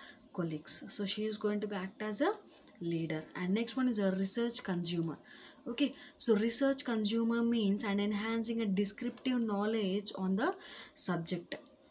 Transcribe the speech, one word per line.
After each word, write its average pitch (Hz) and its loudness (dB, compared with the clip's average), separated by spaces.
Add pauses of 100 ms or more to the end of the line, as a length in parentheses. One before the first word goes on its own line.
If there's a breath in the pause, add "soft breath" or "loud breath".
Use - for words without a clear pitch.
(340 loud breath)
colleagues. 160 -4
So 202 -4
she 214 -2
is 214 -4
going 208 0
to 202 -4
act 190 -6
as 214 -2
a 381 2 (460 loud breath)
leader. 165 -2 (120)
And 180 0
next 233 -2
one 254 2
is 226 0
a 190 4
research 196 0
consumer. 170 -2 (500 loud breath)
Okay, 240 0 (200 loud breath)
so - 4
research 247 2
consumer 226 2
means 220 2
and 202 2
enhancing 226 0
a 226 0
descriptive 226 0
knowledge 208 0
on 190 2
the 294 2 (380 loud breath)
subject. 175 0 (360)